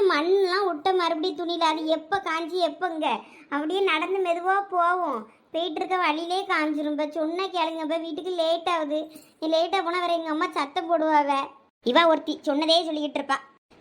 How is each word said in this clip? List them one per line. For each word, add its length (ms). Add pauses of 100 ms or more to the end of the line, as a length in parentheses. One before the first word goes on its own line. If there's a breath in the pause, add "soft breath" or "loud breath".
(100)
மண்ணெல்லாம் 560
ஒட்ட 260
மறுபடியும் 460
துணியில. 200
அது 280
எப்ப 340
காஞ்சி 460
எப்பங்க? 520 (300 loud breath)
அப்படியே 320
நடந்து 380
மெதுவா 380 (140)
போவோம். 600 (220 soft breath)
போயிட்டு 280
இருக்க 160
வழியிலே 440
காஞ்சிரும். 500
இப்ப 160
சொன்னா 380
கேளுங்க, 380
இப்ப 140
வீட்டுக்கு 340
லேட் 380
ஆகுது. 440 (280 loud breath)
நீ 80
லேட்டா 360
போனா 160
வேற 120
எங்க 160
அம்மா 220
சத்தம் 400
போடுவாவ. 560 (380)
இவ 220
ஒருத்தி 360
சொன்னதே 440
சொல்லிக்கிட்டு 340
இருப்பா. 160 (440)